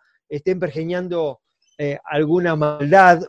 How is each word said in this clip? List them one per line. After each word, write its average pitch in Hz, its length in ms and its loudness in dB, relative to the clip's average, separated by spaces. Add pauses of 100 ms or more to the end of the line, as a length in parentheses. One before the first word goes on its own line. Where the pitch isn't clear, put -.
(300)
estén 165 300 -4
pergeñando, 170 800 -6 (360)
eh, 143 280 -6
alguna 160 500 0
maldad 156 720 4